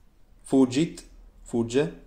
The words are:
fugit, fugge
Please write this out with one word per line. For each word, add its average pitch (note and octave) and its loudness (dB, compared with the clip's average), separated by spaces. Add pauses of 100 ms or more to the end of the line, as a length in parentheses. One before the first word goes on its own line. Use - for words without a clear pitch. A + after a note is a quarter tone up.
(420)
fugit, C3+ 0 (380)
fugge A#2 -2 (200)